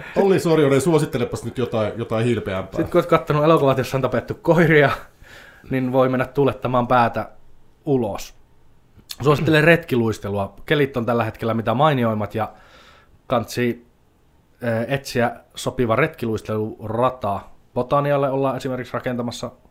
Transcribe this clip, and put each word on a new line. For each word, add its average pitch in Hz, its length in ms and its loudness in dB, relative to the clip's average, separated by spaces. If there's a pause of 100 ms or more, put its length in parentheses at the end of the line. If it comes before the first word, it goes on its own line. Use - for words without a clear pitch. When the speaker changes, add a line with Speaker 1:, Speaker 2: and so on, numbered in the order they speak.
(160)
Speaker 1:
Olli 190 240 4
Sorjonen, 151 420 4
suosittelepas 147 640 0
nyt 113 120 -10
jotain, 107 400 -2
jotain 113 280 -2
hilpeämpää. 101 560 -2
Speaker 2:
Sit 160 80 -6
kun 175 100 2
oot 170 100 2
kattonut 151 340 2
elokuvat, 143 340 4
jossa 131 200 -2
on 131 40 -2
tapettu 120 400 -2
koiria, 156 480 4 (800)
niin 131 220 -2
voi 131 180 4
mennä 127 160 -2
tuulettamaan 123 600 0
päätä 117 420 2 (560)
ulos. 120 480 -2 (880)
Suosittelen 151 420 2
retkiluistelua. 113 920 0 (100)
Kelit 143 320 0
on 113 80 -4
tällä 117 180 0
hetkellä 110 300 -4
mitä 113 200 -2
mainioimmat 117 600 0
ja 107 160 -4 (760)
kansi, 120 580 -2 (760)
eh, 117 320 -2
etsiä 123 380 -2 (240)
sopiva 120 400 -2
retkiluistelurata. 110 1400 -2 (340)
Botanialle 143 560 0
ollaan 135 280 -2
esimerkiksi 127 360 -8
rakentamassa, 120 580 -6 (200)